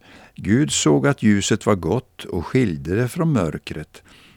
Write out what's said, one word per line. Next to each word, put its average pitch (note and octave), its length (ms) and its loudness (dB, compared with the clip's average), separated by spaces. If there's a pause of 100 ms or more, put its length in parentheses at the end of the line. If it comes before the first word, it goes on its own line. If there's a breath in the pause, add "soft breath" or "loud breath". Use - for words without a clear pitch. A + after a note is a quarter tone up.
(340 loud breath)
Gud C3+ 380 0
såg C#3+ 340 2
att C#3+ 160 0
ljuset G#2 440 2
var G#2+ 80 4
gott F2+ 500 -4
och F2 220 -6
skilde F2 500 -2
det B2 120 0
från E3 240 -2
mörkret. D#2+ 680 -4 (340 soft breath)